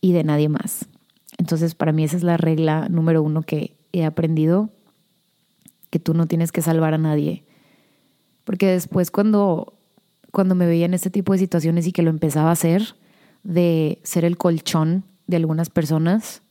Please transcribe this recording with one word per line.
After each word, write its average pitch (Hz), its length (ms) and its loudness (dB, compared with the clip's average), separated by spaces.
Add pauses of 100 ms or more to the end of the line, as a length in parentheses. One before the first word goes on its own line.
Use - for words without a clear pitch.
y 185 100 4
de 170 120 2
nadie 151 260 2
más". - 380 -6 (500)
Entonces, 165 380 -2
para 160 160 0
mí 156 120 0
esa 156 140 -2
es 175 60 -2
la 170 140 2
regla 160 520 0
número 165 320 2
uno 156 220 -2
que - 340 -6 (160)
he 170 120 0
aprendido, 165 640 0 (1200)
que 170 100 -2
tú 165 140 -2
no 165 140 0
tienes 165 240 -2
que 170 100 -4
salvar 160 320 0
a 156 40 -2
nadie. 156 480 -2 (1000)
Porque 190 240 -2
después 180 440 -2
cuando, 202 640 0 (580)
cuando 185 240 2
me 180 100 2
veía 170 200 2
en 180 80 0
este 185 160 -2
tipo 196 240 -2
de 185 60 2
situaciones 170 480 0
y 185 40 -2
que 175 100 -2
lo 165 80 4
empezaba 156 400 0
a 170 40 4
hacer, 175 420 0 (480)
de 165 600 0
ser 170 220 -2
el 170 120 0
colchón 165 680 0 (240)
de 180 100 0
algunas 165 320 -2
personas 160 800 -2